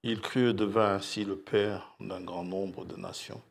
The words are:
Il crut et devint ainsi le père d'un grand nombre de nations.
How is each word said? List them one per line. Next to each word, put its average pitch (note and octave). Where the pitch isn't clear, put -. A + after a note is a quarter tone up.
Il A#2
crut B2
et A2+
devint G#2
ainsi G2+
le G2
père G#2
d'un F#2
grand F2+
nombre F#2
de -
nations. F2+